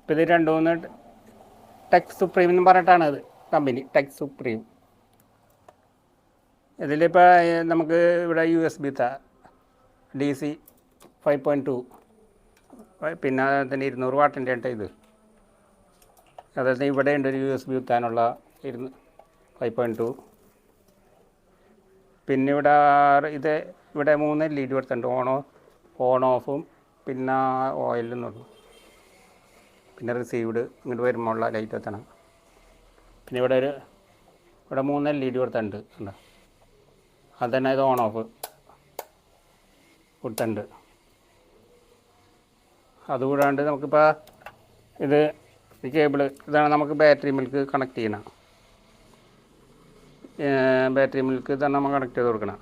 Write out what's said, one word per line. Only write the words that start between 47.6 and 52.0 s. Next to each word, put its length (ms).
കണക്ട് 280
ചെയ്യണം. 220
ഏ, 60
ബാറ്ററി 320
മിൽക്ക് 240
തന്നെ 140
നമ്മൾ 180
കണക്ട് 220